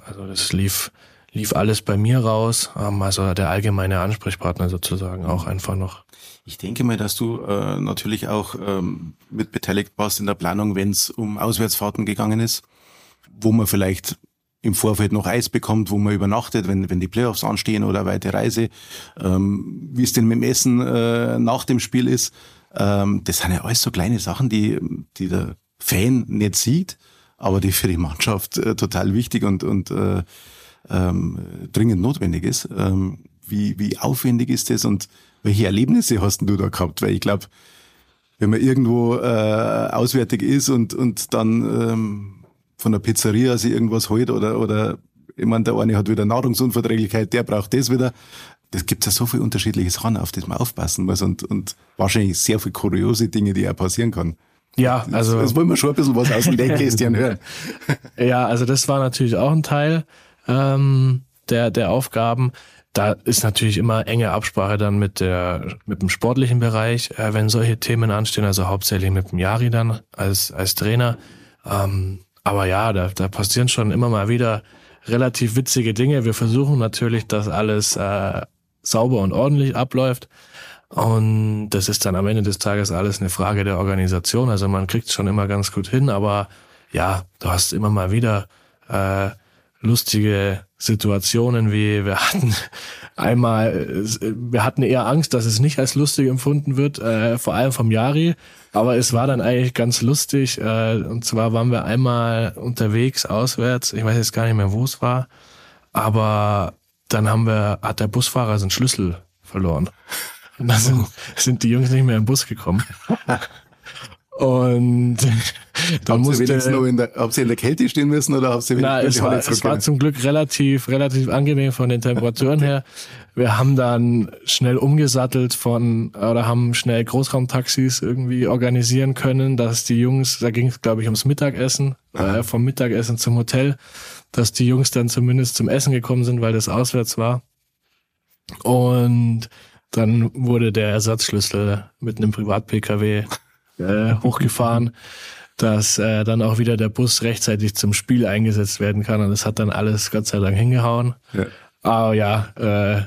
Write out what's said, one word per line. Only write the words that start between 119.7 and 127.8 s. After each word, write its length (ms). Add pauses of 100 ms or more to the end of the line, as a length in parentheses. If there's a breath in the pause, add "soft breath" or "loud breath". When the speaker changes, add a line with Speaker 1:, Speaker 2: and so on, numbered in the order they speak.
Speaker 2:
zurück 20
Speaker 1:
zum 180
Glück 240
relativ, 640
relativ 420
angenehm 420
von 180
den 120
Temperaturen 580
Speaker 2:
<laughs> 20
Speaker 1:
her. 220 (520 loud breath)
Wir 220
haben 180
dann 560 (140)
schnell 320
umgesattelt 760
von, 600
oder 320
haben 260
schnell 300
Großraumtaxis 960